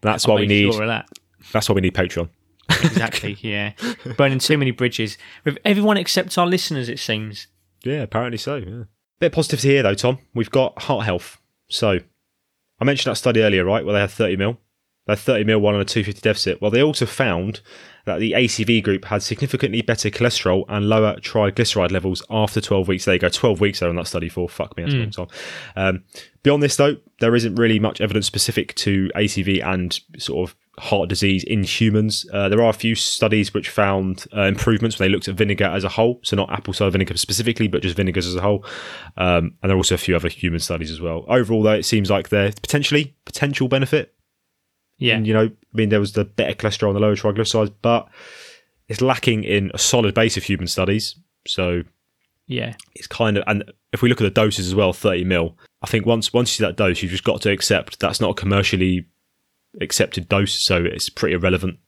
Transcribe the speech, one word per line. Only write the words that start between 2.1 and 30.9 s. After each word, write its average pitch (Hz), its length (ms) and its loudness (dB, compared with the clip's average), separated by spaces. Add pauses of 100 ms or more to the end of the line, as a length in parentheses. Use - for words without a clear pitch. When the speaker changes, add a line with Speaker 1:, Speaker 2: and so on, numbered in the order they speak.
Speaker 1:
<laughs> - 40 -20 (320)
Speaker 2:
Exactly, 113 680 0
yeah. 104 320 -6 (440)
Burning 135 220 2
too 156 200 2
many 135 120 0
bridges. 117 480 -4 (260)
With 143 200 -2
everyone 208 320 2
except 180 420 -2
our 175 80 2
listeners, 165 420 -2
it 117 120 -8
seems. 107 480 -6 (340)
Speaker 1:
Yeah, 139 200 -4
apparently 117 360 -4
so, 143 180 -6
yeah. 113 280 -12 (340)
Bit 170 100 0
of - 40 0
positivity 139 380 0
here, 139 120 4
though, 101 120 4
Tom. 123 240 0 (160)
We've 117 160 -2
got - 320 0
heart 110 220 -2
health. 90 360 -4 (280)
So, 101 300 0 (840)
I 123 40 -2
mentioned 135 260 0
that 101 60 -4
study 113 260 2
earlier, 98 220 4
right, 95 200 0
where 101 100 0
they 101 60 2
had 101 100 0
thirty 95 260 0
mil. 104 220 -2 (480)
They 107 60 0
had 101 60 0
thirty 113 260 0
mil 107 140 4
one 104 160 4
and 101 80 2
a - 40 2
two 110 180 -2
fifty 101 160 -8
deficit. 101 420 0
Well, 104 80 2
they 120 120 4
also 147 240 2
found 101 560 -4 (420)
that 92 160 -2
the 113 140 0
A 123 120 4
C 110 160 -2
V 110 200 4
group 98 240 0
had 104 160 -2
significantly 120 600 -2
better 110 280 -2
cholesterol 101 580 0
and 104 200 0
lower 107 280 2
triglyceride 101 760 0
levels 92 400 -4
after 110 300 0
twelve 95 260 0
weeks. 92 200 -2
There 95 80 4
you 90 60 2
go, 90 100 2
twelve 104 300 0
weeks 101 200 0
there 87 80 0
on 85 80 -2
that 85 100 -6
study 85 220 -6
for, 87 200 -6
fuck - 280 -8
me, 87 80 -8
that's 147 100 -2
a - 40 0
Speaker 2:
Mm. - 20 0 (180)
Speaker 1:
long 87 100 -8
time. - 80 -20 (600)
Um, 92 80 -10 (380)
beyond 147 200 4
this, 139 140 0
though, 143 200 4 (240)
there 117 140 4
isn't 113 220 0
really 110 240 4
much 107 200 -2
evidence 104 260 0
specific - 500 -4
to 98 400 0
A 104 100 2
C 98 160 -2
V 95 180 0
and 90 380 -4 (200)
sort 87 300 -4
of - 60 -16 (240)
heart 98 300 -2